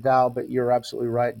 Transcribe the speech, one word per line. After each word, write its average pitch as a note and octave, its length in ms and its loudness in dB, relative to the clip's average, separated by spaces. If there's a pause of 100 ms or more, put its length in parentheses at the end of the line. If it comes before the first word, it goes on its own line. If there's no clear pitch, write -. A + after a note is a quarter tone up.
Tao, B2+ 280 4
but A#2+ 200 -6
you're B2 220 0
absolutely A#2+ 380 -2
right. A#2+ 300 -2